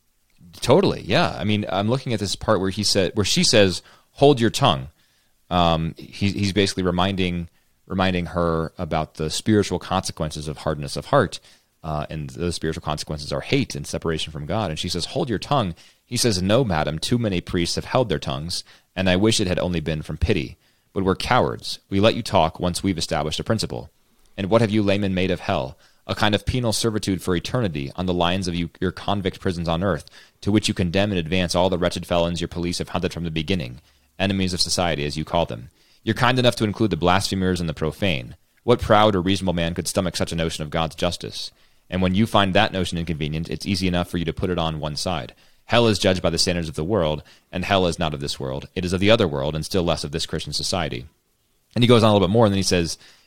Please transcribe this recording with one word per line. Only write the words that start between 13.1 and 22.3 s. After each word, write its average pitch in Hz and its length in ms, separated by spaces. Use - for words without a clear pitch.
are 69 100
hate - 340
and 71 100
separation 80 480
from 73 140
God. 98 240
And 80 80
she 90 100
says, 87 160
"Hold - 240
your 107 100
tongue." 110 360
He 120 120
says, 104 240
"No, 107 220
madam, 78 340
too 123 220
many 98 220
priests - 340
have 78 100
held 123 240
their 73 100
tongues, 73 440
and 95 140
I 90 80
wish 110 220
it 98 80
had 90 120
only 87 200
been 78 220
from 76 160
pity. 82 400
But 95 100
we're 92 120
cowards. 78 640
We 98 100
let 101 160
you 120 80
talk 82 360